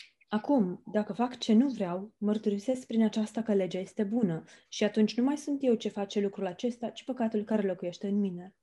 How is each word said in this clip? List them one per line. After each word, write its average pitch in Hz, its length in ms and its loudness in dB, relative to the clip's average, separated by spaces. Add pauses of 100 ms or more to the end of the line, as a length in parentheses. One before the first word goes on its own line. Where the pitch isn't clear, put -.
(280)
Acum, 214 540 2 (100)
dacă 208 200 0
fac 247 260 -2
ce - 140 2
nu 247 160 8
vreau, 196 500 -4
mărturisesc 214 680 0
prin 226 180 2
aceasta 214 380 0
că 220 120 2
legea 185 240 0
este 190 260 -4
bună 196 400 0 (240)
și - 160 -2
atunci 208 320 2
nu 240 80 2
mai 285 120 2
sunt 285 260 -4
eu 247 120 4
ce 220 140 -2
face 202 320 -4
lucrul 196 260 -2
acesta, 233 440 -4
ci - 140 -16
păcatul 226 400 -2
care 214 220 0
locuiește 180 420 -4
în 202 100 0
mine. 190 440 -4